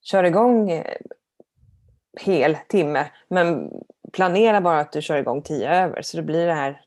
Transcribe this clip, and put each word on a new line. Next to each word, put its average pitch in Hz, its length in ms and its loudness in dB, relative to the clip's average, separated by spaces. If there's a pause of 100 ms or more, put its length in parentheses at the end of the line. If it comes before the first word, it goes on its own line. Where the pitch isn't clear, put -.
kör 190 220 2
igång, 214 460 4
eh, - 260 -6 (1200)
hel 156 360 2 (120)
timme, 147 420 0 (180)
men 170 420 0 (420)
planera 196 480 2
bara 165 200 2
att 147 120 -6
du 151 100 -4
kör 151 140 -2
igång 127 260 -2
tio 135 260 -4 (160)
över, - 180 -6
så - 140 -10
då 165 60 -6
blir 160 240 -2
det 170 80 0
här 139 320 -6